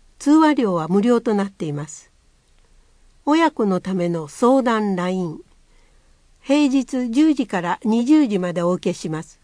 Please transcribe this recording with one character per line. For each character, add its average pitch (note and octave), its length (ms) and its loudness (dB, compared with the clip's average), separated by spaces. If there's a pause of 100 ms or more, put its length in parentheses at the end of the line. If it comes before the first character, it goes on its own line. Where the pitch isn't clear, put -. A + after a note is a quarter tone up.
(200)
通 C#4 120 0
話 D#4 220 6
料 A3+ 200 0
は D#3+ 140 -4
無 F#3+ 140 2
料 A#3 200 2
と A#3 120 -2
な G3+ 120 0
っ G3 40 -10
て G3 160 -10
い D3 80 -6
ま D3 140 -8
す。 - 240 -20 (1120)
親 D#4+ 240 2
子 A#3+ 160 -2
の F#3 140 0
た F#3+ 140 -6
め F3 140 -2
の E3 200 -4
相 C4 340 2
談 G#3+ 340 0
ラ F3+ 140 -2
イ F#3 140 -4
ン。 E3 180 -8 (1000)
平 D4 260 2
日 B3+ 420 -2
十 D4 240 2
時 B3+ 140 -4
か F#3 140 -4
ら F3 220 -4
二 A#3 220 0
十 D4+ 220 4
時 G#3 100 -2
ま F3 160 -4
で F3 80 -4
お F3 100 0
受 F3+ 200 -2
け - 20 -8
し E3+ 160 -10
ま D#3 140 -8
す。 - 200 -20